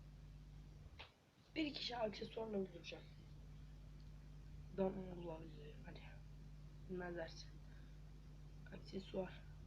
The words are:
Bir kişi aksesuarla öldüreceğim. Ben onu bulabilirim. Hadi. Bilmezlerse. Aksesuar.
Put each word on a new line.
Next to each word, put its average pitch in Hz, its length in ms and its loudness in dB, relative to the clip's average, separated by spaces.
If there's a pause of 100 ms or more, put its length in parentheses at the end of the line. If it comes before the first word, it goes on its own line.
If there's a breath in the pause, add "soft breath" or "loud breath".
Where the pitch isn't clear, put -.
(1500)
Bir 294 200 8
kişi 240 220 4
aksesuarla 220 600 6
öldüreceğim. 175 460 2 (1700)
Ben 190 40 10
onu 185 400 6
bulabilirim. 160 640 -4
Hadi. 165 160 -6 (880)
Bilmezlerse. 175 600 0 (1300 loud breath)
Aksesuar. - 680 0 (240)